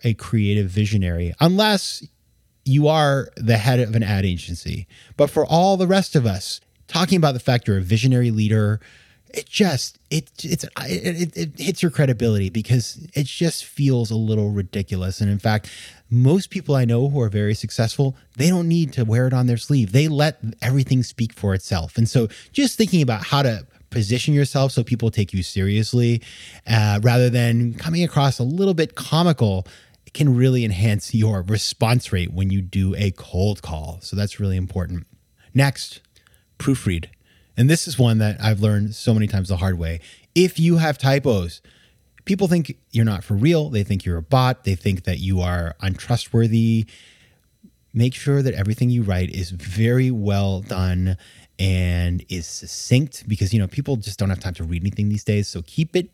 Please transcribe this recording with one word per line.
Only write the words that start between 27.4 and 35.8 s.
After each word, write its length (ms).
coming 280
across 340
a 60
little 320
bit 200
comical, 720
it 60
can 220
really 300
enhance 480
your 300
response 680
rate 220
when 160
you 140
do 320
a 160
cold 500
call. 400
So 140
that's 240
really 180
important. 480
Next, 480